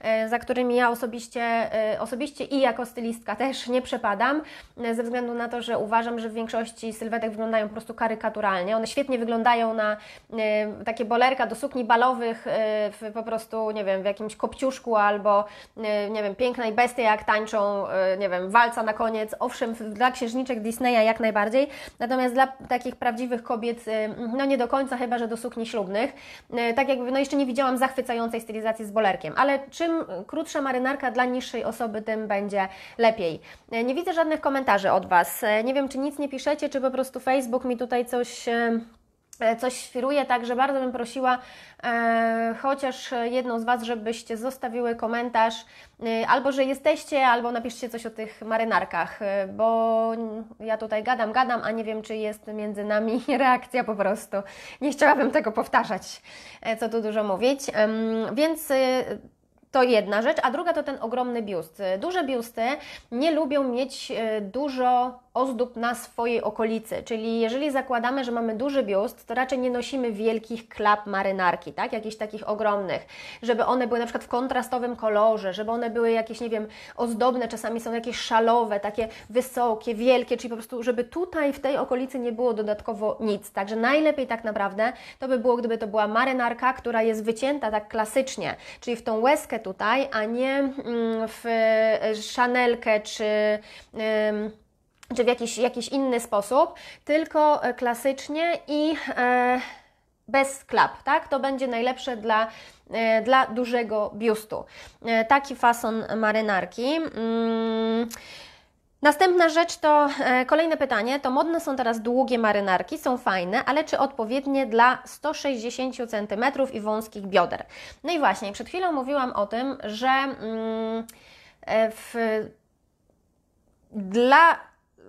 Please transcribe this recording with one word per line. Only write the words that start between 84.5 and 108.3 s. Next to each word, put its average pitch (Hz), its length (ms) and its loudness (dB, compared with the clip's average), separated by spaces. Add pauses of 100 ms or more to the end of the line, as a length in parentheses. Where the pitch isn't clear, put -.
to 262 100 -6
by 254 100 2
było, 240 180 4
gdyby 226 220 -2
to 226 80 -4
była 208 220 2
marynarka, 247 640 2
która 240 300 0
jest 220 220 0
wycięta 240 460 0
tak 214 180 -2
klasycznie, 220 680 -2 (240)
czyli 240 160 -4
w 233 60 -16
tą 220 180 -2
łezkę 262 400 2
tutaj, 226 520 0
a 214 120 -2
nie, 247 320 0
mm, 233 720 -2
w, - 180 -14
e, 220 680 4
szanelkę 240 840 2
czy, - 240 -6 (720)
em, 214 560 0 (680)
czy 240 80 4
w - 20 0
jakiś, 233 320 0
jakiś 233 300 -2
inny 269 320 0
sposób, 247 540 2 (300)
tylko, 302 580 4
e, 247 120 0
klasycznie 269 840 -2 (100)
i, 302 260 2 (220)
e, 247 440 2 (680)
bez 269 360 2
klap, - 380 2
tak? 311 260 2
To 277 120 0
będzie 269 280 -2
najlepsze 247 480 -2
dla, 220 320 2 (420)
e, 220 320 2
dla 262 240 6
dużego 226 680 -2
biustu. 214 500 -2 (400)
E, 226 200 2
taki 269 320 2
fason 233 480 2 (120)
marynarki. 220 800 0
Mm. 226 1120 0 (920)